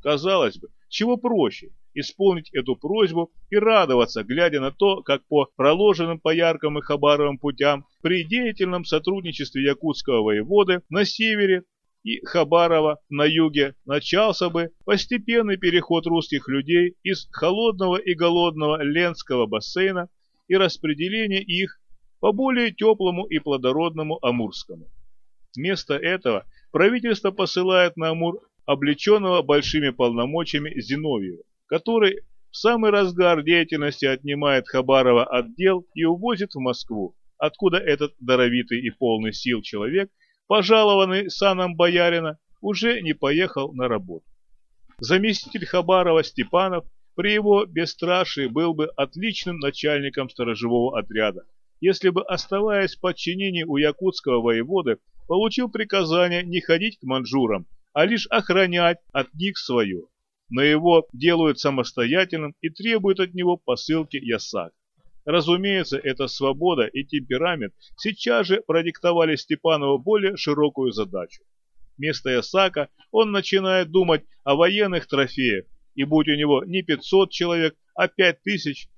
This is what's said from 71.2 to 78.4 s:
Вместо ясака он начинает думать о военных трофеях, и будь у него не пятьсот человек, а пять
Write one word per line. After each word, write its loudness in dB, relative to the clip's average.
Вместо -6
ясака 0
он 2
начинает 0
думать 2
о 2
военных 2
трофеях, 0
и -4
будь 2
у 2
него 2
не -4
пятьсот 0
человек, -2
а 0
пять 0